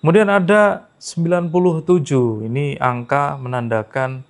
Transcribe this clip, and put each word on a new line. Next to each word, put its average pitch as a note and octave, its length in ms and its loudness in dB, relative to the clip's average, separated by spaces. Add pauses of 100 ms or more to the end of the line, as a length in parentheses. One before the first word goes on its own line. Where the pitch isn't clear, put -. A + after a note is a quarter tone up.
Kemudian G#3+ 260 4
ada G3+ 640 2 (100)
sembilan E3+ 480 -2
puluh E3+ 320 0
tujuh, C3 640 0
ini C#3 300 -4
angka C#3 640 -2
menandakan B2+ 880 -4